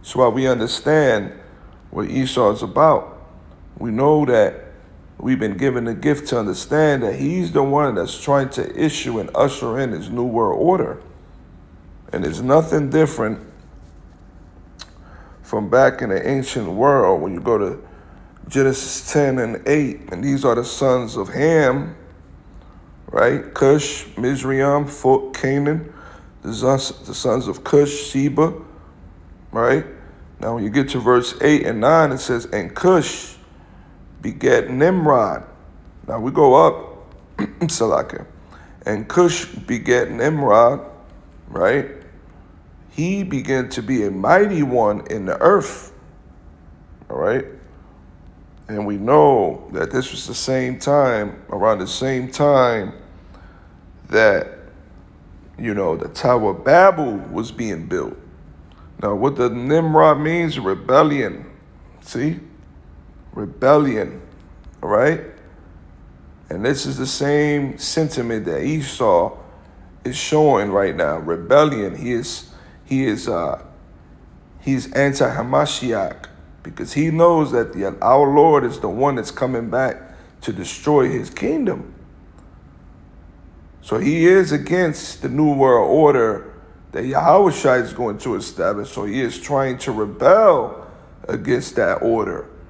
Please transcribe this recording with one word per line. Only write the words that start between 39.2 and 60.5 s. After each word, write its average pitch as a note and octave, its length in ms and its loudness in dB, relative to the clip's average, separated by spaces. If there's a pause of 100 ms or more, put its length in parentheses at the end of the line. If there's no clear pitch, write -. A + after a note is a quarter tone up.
begat A#2+ 640 -2
Nimrod," B2 680 2 (680)
right? G#2 400 0 (1040)
"He F#3+ 340 -4
began C3+ 460 -4
to A#2+ 120 -8
be A2+ 220 -2
a G2+ 80 -2
mighty E3 500 2
one A2+ 460 0
in G2+ 180 -6
the F2+ 140 -2
earth," - 520 2 (1160)
all B1+ 80 -6
right? G2+ 260 -2 (1200)
And G#2 180 -6
we G2+ 120 -4
know B2+ 760 2
that D#2+ 180 -4
this - 220 -4
was - 160 -10
the - 60 -10
same B2+ 440 -4
time, B2 720 0
around G#2 300 0
the F#2+ 80 -6
same C3 420 -4
time B2+ 600 2 (1160)
that, G#2 480 4 (1000)
you A2+ 160 -4
know, F2+ 220 0
the E2 120 -8
Tower A#2 420 0
of - 140 -8
Babel D#3+ 520 6 (160)
was A2 180 -6
being G2 360 -8
built. D2+ 300 -6 (840)
Now, G2+ 120 -2
what B2 220 0
the B2 120 2
Nimrod D3+ 720 2
means, D#3+ 400 -2